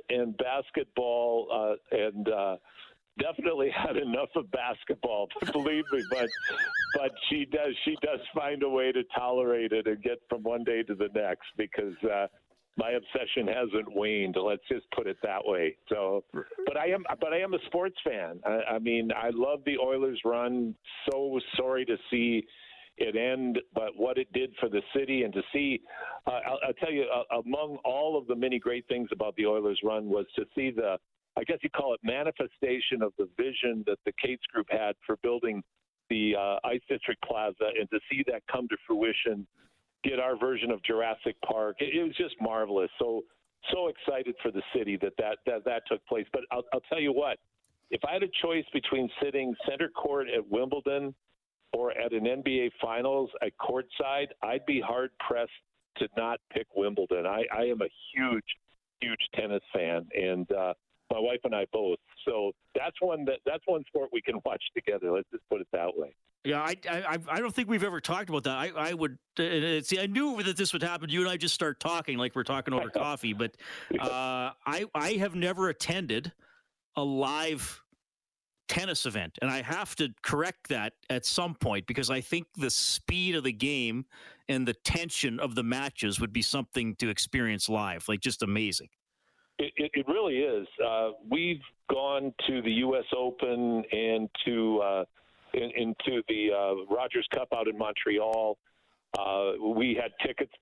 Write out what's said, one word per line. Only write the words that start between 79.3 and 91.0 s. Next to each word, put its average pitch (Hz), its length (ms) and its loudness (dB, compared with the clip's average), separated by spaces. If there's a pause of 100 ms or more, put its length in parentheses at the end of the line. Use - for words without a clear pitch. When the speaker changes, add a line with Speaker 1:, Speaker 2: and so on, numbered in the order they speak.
Speaker 2:
and 131 100 0
I 131 100 -2
have 160 360 -6
to 147 120 0 (120)
correct 165 480 -2
that 110 240 -2 (160)
at 127 160 -2
some 175 300 0
point 101 320 -2
because 123 220 0
I 131 120 0
think 170 340 -4
the 139 140 0
speed - 640 0
of 147 80 0
the 131 80 2
game 123 540 0 (420)
and 131 180 2
the 120 80 2
tension 151 680 -2
of 127 140 -2
the 120 80 0
matches 117 580 0
would 113 100 -2
be 117 100 0
something 117 540 -2
to 117 140 0
experience 110 580 0
live, 104 400 -2
like, 110 140 -2
just - 220 -2
amazing. 104 440 0 (720)
Speaker 1:
It, 143 180 -4
it, 147 160 0
it 139 140 0
really 165 320 2
is. 120 280 0 (160)
Uh, 113 260 2 (200)